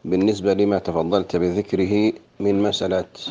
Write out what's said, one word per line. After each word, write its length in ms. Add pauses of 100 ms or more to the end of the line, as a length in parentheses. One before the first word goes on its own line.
بالنسبة 500
لما 240
تفضلت 580
بذكره 760 (280)
من 220
مسألة 420 (260)